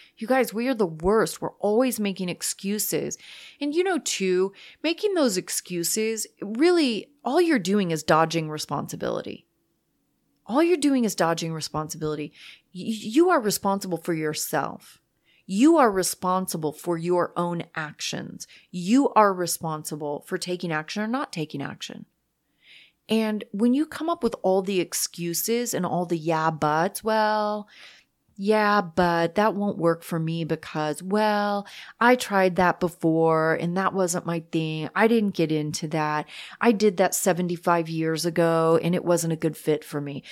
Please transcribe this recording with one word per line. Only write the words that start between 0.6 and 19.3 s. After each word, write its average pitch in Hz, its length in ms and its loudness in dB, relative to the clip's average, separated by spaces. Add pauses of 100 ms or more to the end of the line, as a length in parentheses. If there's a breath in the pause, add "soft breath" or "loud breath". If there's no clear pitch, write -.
are 269 60 0
the 220 100 2
worst. 170 560 0
We're - 140 -6
always 226 440 2
making 190 300 -2
excuses. 175 880 -4 (460 loud breath)
And 294 120 -4
you 349 80 2
know, 370 140 0
too, 190 560 0 (300 loud breath)
making 339 320 0
those 247 240 2
excuses, 214 880 -4 (160)
really, 262 680 2 (120)
all 294 160 2
you're 330 180 4
doing 185 340 2
is 156 100 -2
dodging 160 480 2
responsibility. - 960 -6 (960)
All 262 180 2
you're 339 140 4
doing 269 300 2
is 190 80 -2
dodging 165 400 0
responsibility. 151 760 -6 (440 loud breath)
Y-, 180 100 -12
you 220 460 2
are 302 100 4
responsible 196 580 -2
for 175 140 -4
yourself. - 880 -4 (460 soft breath)
You 269 320 6
are 247 120 6
responsible 185 840 -2
for 170 260 -4
your 175 400 0
own 175 260 -4 (100)
actions. - 720 -10 (240 loud breath)
You 202 440 2
are 208 180 6